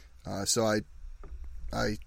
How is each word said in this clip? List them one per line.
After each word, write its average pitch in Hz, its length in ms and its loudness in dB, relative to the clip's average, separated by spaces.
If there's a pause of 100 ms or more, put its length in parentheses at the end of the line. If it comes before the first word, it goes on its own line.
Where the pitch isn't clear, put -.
(260)
Uh, 98 200 -4
so 113 200 6
I, 107 160 6 (920)
I 110 340 2